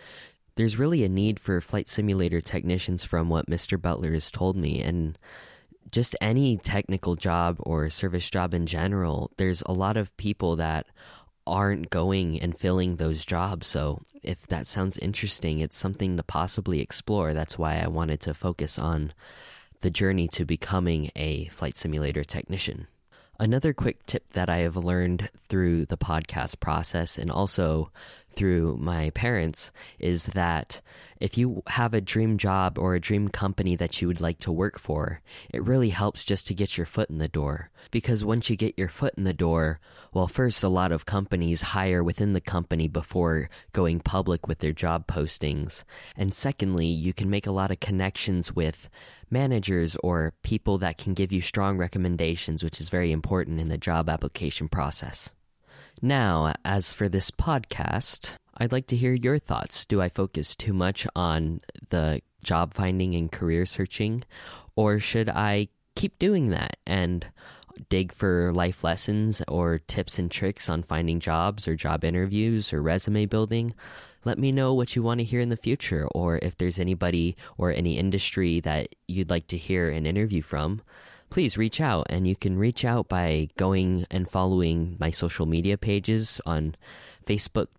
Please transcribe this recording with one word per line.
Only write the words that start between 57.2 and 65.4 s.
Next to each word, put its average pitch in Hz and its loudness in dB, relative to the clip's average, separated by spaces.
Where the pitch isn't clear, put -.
podcast, - -2
I'd 117 0
like 131 0
to 123 0
hear 127 4
your 127 2
thoughts. - -4
Do 98 4
I 90 2
focus - -2
too 104 -2
much 92 0
on 80 0
the 78 2
job 85 0
finding 92 0
and 82 0
career 85 0
searching, 107 -2
or 107 4
should 110 0
I 104 0